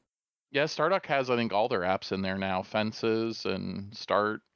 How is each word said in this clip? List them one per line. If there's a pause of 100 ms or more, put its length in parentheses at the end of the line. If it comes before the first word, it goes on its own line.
(520)
Yeah,
Stardock
has,
I
think,
all
their
apps
in
there
now.
Fences
and
Start (140)